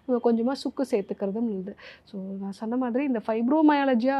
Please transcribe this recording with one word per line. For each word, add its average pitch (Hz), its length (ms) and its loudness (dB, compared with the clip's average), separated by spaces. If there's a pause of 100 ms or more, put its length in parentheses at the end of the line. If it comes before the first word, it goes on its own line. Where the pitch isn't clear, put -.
நம்ம 247 220 2
கொஞ்சமா 233 240 2
சுக்கு 277 400 -4
சேர்த்துக்கிறதும் 208 580 -2
நல்லது. 196 240 -8 (300)
So, 196 180 -12 (200)
நான் 196 100 -8
சொன்ன 220 240 -6
மாதிரி 254 300 -2
இந்த 247 220 -2
ஃபைப்ரோமயாலஜியா 269 920 4